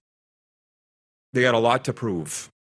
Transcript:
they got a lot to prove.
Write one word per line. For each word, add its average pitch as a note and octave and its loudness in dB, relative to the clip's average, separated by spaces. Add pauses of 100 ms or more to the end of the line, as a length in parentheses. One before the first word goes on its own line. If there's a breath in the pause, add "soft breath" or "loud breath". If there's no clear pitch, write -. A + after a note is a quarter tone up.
(1300)
they B2+ 2
got B2 4
a - 2
lot A#2+ 2
to B2 -2
prove. F2 -6 (120)